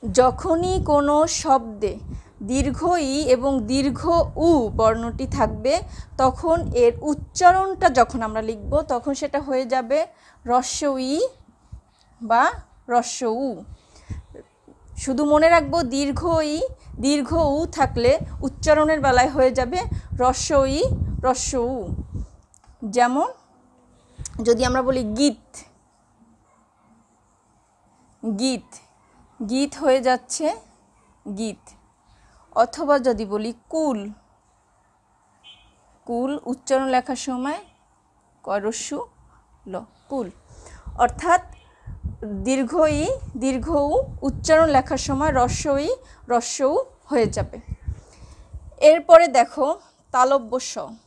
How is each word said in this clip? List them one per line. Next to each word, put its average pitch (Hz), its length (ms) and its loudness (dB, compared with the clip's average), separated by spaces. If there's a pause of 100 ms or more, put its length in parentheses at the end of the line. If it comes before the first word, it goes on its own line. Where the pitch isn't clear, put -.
(140)
যখনই 339 680 2
কোনো 294 440 2
শব্দে 220 720 -2 (440)
দীর্ঘ 262 420 -2 (160)
ই 277 220 -2
এবং 254 440 2
দীর্ঘ 269 400 0 (280)
উ 294 400 4
বর্ণটি 226 520 0
থাকবে, 240 540 -2 (360)
তখন 294 560 0
এর 240 280 4
উচ্চারণটা 370 880 2
যখন 240 320 2
আমরা 220 200 -6
লিখব, 220 400 -4
তখন 285 320 -2
সেটা 285 260 -4
হয়ে 269 260 -4
যাবে 262 400 -2 (400)
রস্ব 254 520 0
ই 262 240 -2 (1000)
বা 233 300 2 (380)
রস্ব 240 480 -2
উ। 262 260 -6 (1300)
শুধু 269 280 -2
মনে 302 240 6
রাখবো 339 340 2
দীর্ঘ 285 580 -2
ই, 302 200 -2 (380)
দীর্ঘ 294 580 0
উ 330 140 -2
থাকলে 269 480 2 (220)
উচ্চারণের 302 600 2
বেলায় 262 280 4
হয়ে 262 220 4
যাবে 254 320 -2 (360)
রস্ব 262 460 2
ই, 277 180 0 (400)
রস্ব 254 340 -2 (140)
উ। 220 240 -8 (840)
যেমন 247 460 0 (1160)
যদি 233 220 4
আমরা 254 160 0
বলি 254 360 -2
গীত, - 480 -2 (2500)
গীত, 226 520 -4 (640)
গীত 262 360 -2
হয়ে 269 260 2
যাচ্ছে 254 540 -2 (840)
গীত। 220 220 -8 (960)
অথবা 277 440 2
যদি 233 260 0
বলি 214 280 -6 (160)
কুল, 254 420 -2 (2000)
কুল 269 380 -4
উচ্চারণ 262 420 -2
লেখার 254 280 -2
সময় 269 440 -6 (840)
করসু 220 640 -6 (600)
ল, 185 180 -10 (240)
কুল। 240 240 -6 (640)
অর্থাৎ 339 440 2 (1000)
দীর্ঘ 269 420 0
ই, 302 220 0 (300)
দীর্ঘ 269 460 -2
উ 359 220 0 (160)
উচ্চারণ 311 480 2
লেখার 269 280 2
সময় 285 340 -2
রস্ব 262 460 0
ই, 311 180 -2 (340)
রস্ব 240 360 -2
উ 349 200 2 (200)
হয়ে 233 220 0
যাবে। - 340 -8 (1160)
এরপরে 330 480 8
দেখো 262 520 0 (340)
তালব্য 254 460 2
স। - 180 -10 (300)